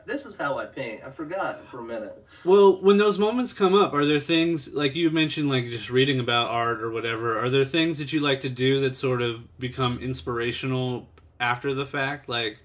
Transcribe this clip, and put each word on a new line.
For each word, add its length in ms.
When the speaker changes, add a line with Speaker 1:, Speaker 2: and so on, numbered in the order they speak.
Speaker 1:
this 220
is 100
how 220
I 60
paint. 380
I 80
forgot 580
for 100
a 40
minute." 400
Speaker 2:
Well, 360
when 160
those 220
moments 340
come 220
up, 180
are 120
there 140
things, 540
like 220
you 160
mentioned, 380
like, 200
just 200
reading 300
about 300
art 320
or 100
whatever, 480
are 100
there 160
things 340
that 140
you 60
like 220
to 80
do 320
that 140
sort 260
of 380
become 400
inspirational 1080
after 340
the 120
fact? 440
Like, 360